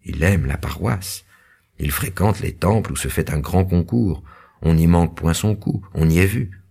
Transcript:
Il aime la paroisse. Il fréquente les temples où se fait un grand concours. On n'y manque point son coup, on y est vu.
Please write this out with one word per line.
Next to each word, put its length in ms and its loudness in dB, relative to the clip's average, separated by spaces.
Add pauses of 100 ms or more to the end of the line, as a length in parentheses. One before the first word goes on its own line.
Il 180 -4
aime 220 2
la 120 -2
paroisse. 680 -6 (540)
Il 120 -2
fréquente 480 -2
les 140 -4
temples 400 0
où 20 -6
se 120 -6
fait 240 -2
un 80 -2
grand 260 0
concours. 580 0 (380)
On 140 4
n'y 120 6
manque 280 4
point 180 -2
son 220 0
coup, 380 -6
on 160 2
y 100 4
est 60 6
vu. 460 -4